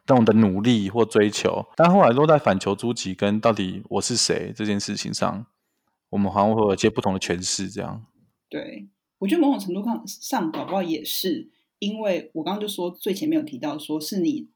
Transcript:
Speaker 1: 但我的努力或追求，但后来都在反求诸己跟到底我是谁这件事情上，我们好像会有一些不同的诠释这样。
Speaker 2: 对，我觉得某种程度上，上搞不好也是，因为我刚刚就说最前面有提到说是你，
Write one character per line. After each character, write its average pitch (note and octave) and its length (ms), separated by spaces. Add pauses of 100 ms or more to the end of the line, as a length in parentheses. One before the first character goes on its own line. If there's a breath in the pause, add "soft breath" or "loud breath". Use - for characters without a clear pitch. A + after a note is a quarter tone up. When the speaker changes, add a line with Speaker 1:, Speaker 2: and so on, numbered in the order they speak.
Speaker 1:
但 C3+ 100
我 A#2+ 80
的 A2+ 100
努 G2+ 280
力 G#2+ 300
或 A#2 120
追 G#2+ 240
求， - 380 (100)
但 E3+ 160
后 F#3 160
来 A#2 60
都 C#3+ 140
在 D#3 100
反 F#3+ 220
求 G2+ 160
诸 A#2 180
己 F#2+ 220
跟 G#2 240
到 A2+ 120
底 F#2+ 380
我 G2+ 100
是 A#2+ 160
谁 - 400
这 A2 80
件 G#2 160
事 G#2 160
情 G2 160
上， F#2+ 360 (640)
我 G2+ 80
们 G2 120
好 G2+ 140
像 A2 100
会 A2+ 60
有 G2+ 140
一 - 20
些 - 100
不 G#2+ 140
同 G2 120
的 F#2+ 60
诠 F2+ 220
释 F#2 260
这 G2 140
样。 G2 240 (420)
Speaker 2:
对， - 400 (300)
我 G3 100
觉 G3 80
得 F4 60
某 C#4 80
种 A#3+ 100
程 F#3+ 140
度 G3 100
上， A#3 220
上 - 460
搞 C3 140
不 E3+ 100
好 G3 80
也 D#3+ 200
是， - 460 (300 soft breath)
因 G#3+ 200
为 F#3 360
我 D#3+ 80
刚 F3 100
刚 G#3 80
就 G#3 60
说 F3+ 240
最 - 200
前 - 160
面 D#3 120
有 D3 40
提 - 140
到 D3 220
说 D#3 200
是 F#3+ 200
你， D#3+ 360